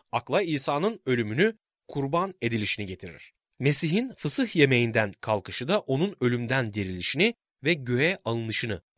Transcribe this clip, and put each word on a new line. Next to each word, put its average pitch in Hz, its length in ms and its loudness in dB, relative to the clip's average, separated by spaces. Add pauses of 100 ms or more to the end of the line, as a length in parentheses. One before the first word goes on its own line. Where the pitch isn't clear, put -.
(120)
akla 127 300 0
İsa'nın 160 640 -2
ölümünü, 127 520 0 (300)
kurban 151 540 -2
edilişini 110 440 0
getirir. 90 460 -14 (260)
Mesih'in 165 560 2
fısıh 208 420 -2
yemeğinden 117 640 4
kalkışı 107 480 -4
da 196 120 2
onun 160 400 0
ölümden 120 520 0
dirilişini 104 600 0 (300)
ve 165 100 2
göğe 135 500 0
alınışını 113 580 -2 (160)